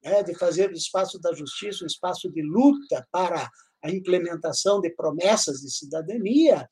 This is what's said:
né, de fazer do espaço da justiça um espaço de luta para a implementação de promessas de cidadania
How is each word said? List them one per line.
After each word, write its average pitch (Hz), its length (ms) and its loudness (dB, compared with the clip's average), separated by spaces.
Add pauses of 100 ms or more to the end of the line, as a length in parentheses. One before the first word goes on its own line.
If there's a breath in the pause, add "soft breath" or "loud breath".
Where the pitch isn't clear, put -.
né, 202 180 2
de 175 160 -6
fazer 175 300 2
do 185 80 -6
espaço 185 460 -4
da 170 120 -2
justiça 185 520 -10
um - 20 -8
espaço 180 420 -6
de 160 120 -6
luta 240 680 2
para 175 400 -2 (320 soft breath)
a 151 80 -6
implementação 180 920 0
de 170 80 -2
promessas 160 720 0
de 135 100 -14
cidadania 196 1000 2